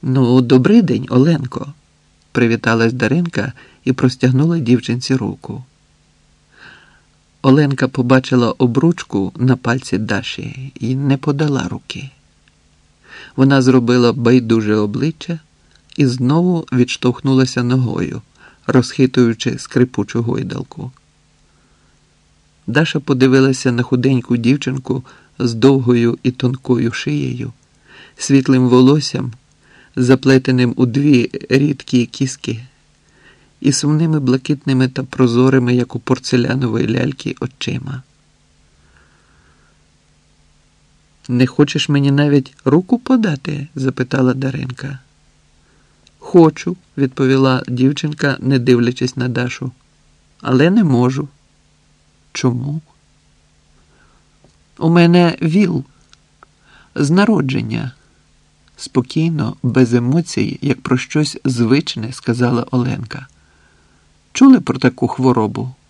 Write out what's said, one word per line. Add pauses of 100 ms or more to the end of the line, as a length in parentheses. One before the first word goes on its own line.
«Ну,
добрий
день,
Оленко», (600)
привіталась
Даринка (320)
і
простягнула
дівчинці
руку. (1800)
Оленка
побачила
обручку
на
пальці
Даші
і
не
подала
руки. (1300)
Вона
зробила
байдуже
обличчя (580)
і
знову
відштовхнулася
ногою, (440)
розхитуючи
скрипучу
гойдалку. (1700)
Даша
подивилася
на
худеньку
дівчинку (340)
з
довгою
і
тонкою
шиєю, (640)
світлим
волоссям, (640)
заплетеним
у
дві (200)
рідкі
кіски, (1000)
і
сумними
блакитними
та
прозорими,
як
у
порцелянової
ляльки,
очима. (3250)
«Не
хочеш
мені
навіть (100)
руку
подати?»
запитала
Даринка. (1200)
«Хочу», (220)
відповіла
дівчинка,
не
дивлячись
на
Дашу. (680)
«Але
не
можу». (1040)
«Чому?» (2000)
«У
мене
віл. (1120)
З
народження», (840)
спокійно,
без
емоцій,
як
про
щось
звичне,
сказала
Оленка. (1080)
Чули
про
таку
хворобу? (160)